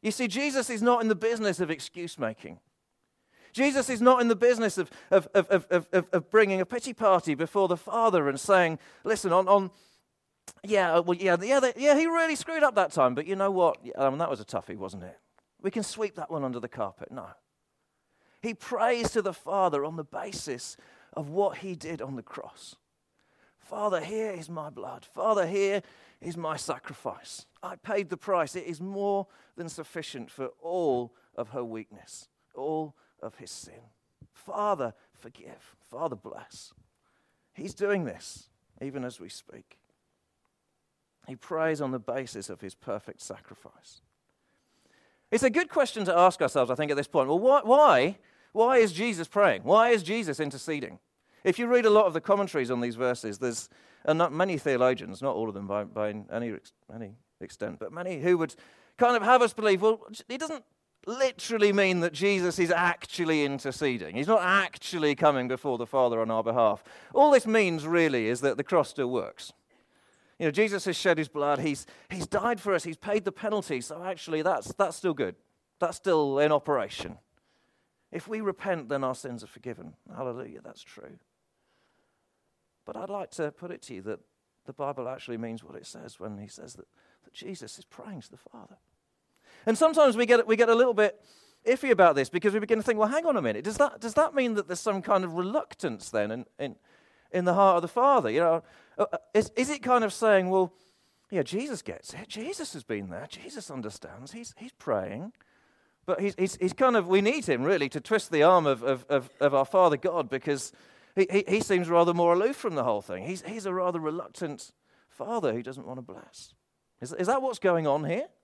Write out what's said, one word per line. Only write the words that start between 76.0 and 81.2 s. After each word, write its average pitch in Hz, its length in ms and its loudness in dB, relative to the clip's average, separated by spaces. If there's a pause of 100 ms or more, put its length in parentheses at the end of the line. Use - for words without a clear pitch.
in 151 140 6
operation. 123 640 -2 (920)
If 160 160 -10
we 220 120 -6
repent, 185 480 -4
then 139 160 -2
our 127 120 -2
sins 120 280 -12
are 104 40 -18
forgiven. 123 480 -16 (200)
Hallelujah, 123 480 -10
that's - 200 -20
true. - 340 -20 (1700)